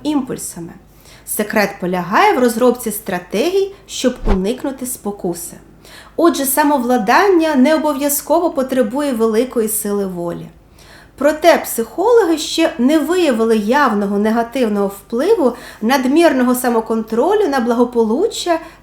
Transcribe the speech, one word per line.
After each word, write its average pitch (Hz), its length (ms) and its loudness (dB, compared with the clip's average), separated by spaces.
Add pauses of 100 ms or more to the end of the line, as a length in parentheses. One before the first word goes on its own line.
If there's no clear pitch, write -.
імпульсами. 254 680 -6 (520)
Секрет 208 440 -2 (120)
полягає 185 520 2
в 285 60 -2
розробці 240 520 0
стратегій, 254 800 -4 (160)
щоб - 280 -2 (160)
уникнути 247 540 -4
спокуси. 202 680 -8 (600)
Отже, 285 300 2
самовладання 294 1120 2
не 277 200 4
обов'язково 294 720 0
потребує 262 640 -2
великої 226 540 0
сили 202 380 -4
волі. 170 420 -8 (680)
Проте 302 400 4
психологи 330 800 0
ще - 400 -2
не 285 220 4
виявили 269 580 2
явного 208 600 0
негативного 220 720 0
впливу 269 680 0 (280)
надмірного 262 760 2
самоконтролю 240 920 0
на 277 120 0
благополуччя 247 1000 0 (240)